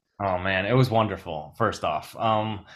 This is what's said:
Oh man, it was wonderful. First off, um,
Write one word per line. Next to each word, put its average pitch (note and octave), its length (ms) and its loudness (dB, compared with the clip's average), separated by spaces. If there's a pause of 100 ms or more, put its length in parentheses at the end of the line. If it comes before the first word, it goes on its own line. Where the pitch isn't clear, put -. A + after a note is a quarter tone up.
(220)
Oh F#2+ 160 0
man, F#2+ 300 0
it A#2+ 60 0
was B2 180 4
wonderful. F2+ 680 -2
First G#2 260 0
off, D2+ 340 -4
um, G#2+ 480 0 (100)